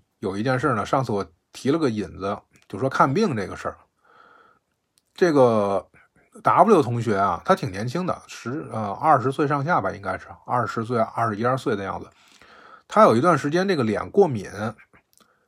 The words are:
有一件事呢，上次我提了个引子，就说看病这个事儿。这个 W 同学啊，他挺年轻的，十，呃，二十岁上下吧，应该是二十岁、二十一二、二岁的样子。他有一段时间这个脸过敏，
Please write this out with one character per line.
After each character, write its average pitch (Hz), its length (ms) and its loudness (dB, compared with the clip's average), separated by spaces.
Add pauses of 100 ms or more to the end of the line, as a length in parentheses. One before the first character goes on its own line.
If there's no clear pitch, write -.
(200)
有 95 160 -6
一 101 60 -4
件 127 180 -2
事 139 140 0
呢， 101 120 -4
上 135 180 0
次 123 80 -6
我 98 140 -2 (260)
提 - 180 -6
了 156 80 2
个 151 120 0
引 104 180 -4 (100)
子， 98 220 -6 (280)
就 - 120 -10
说 131 100 -2
看 143 240 2
病 185 220 0
这 98 100 -4
个 87 100 -10
事 - 120 -8
儿。 - 100 -10 (1400)
这 175 180 2
个 110 560 2 (540)
W 165 400 6
同 120 180 -2
学 113 160 -2
啊， 95 300 0
他 190 80 4
挺 139 180 -6
年 101 160 -6
轻 170 180 -6
的， - 220 -6
十， 127 440 -10
呃， 110 220 -6
二 139 280 4
十 135 100 -2
岁 143 160 0
上 143 160 -2
下 160 160 0
吧， 95 120 -4
应 98 100 -12
该 92 160 -6
是 - 80 -16 (200)
二 120 200 -2
十 113 180 -4
岁、 120 160 -2
二 113 300 -2
十 101 80 -6
一 113 80 -2
二、 127 60 0
二 131 60 -2
岁 127 180 -2
的 98 80 -4
样 90 180 -8
子。 - 80 -18 (800)
他 214 160 6
有 135 120 8
一 120 60 2
段 170 160 4
时 143 120 -2
间 180 180 0
这 190 80 0
个 135 80 0
脸 101 260 -2
过 196 180 4
敏， 107 220 -6 (1000)